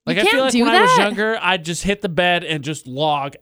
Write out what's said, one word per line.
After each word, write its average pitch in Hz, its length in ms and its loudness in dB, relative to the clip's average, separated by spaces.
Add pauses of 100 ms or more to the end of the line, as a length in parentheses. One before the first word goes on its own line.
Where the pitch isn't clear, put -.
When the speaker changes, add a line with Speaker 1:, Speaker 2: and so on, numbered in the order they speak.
Speaker 1:
You 165 60 -2
Speaker 2:
Like, 170 60 0
I - 20 2
feel 392 100 2
Speaker 1:
can't 262 120 2
Speaker 2:
like 262 80 0
Speaker 1:
do 240 140 2
Speaker 2:
when 226 100 2
I 381 60 6
was 508 160 6
Speaker 1:
that. 202 60 4
Speaker 2:
younger, 214 380 -2
I'd 175 240 -2
just 165 180 -6
hit 202 180 -2
the 208 80 -4
bed 175 340 0
and 156 200 -6
just 151 220 -8
log 139 560 -2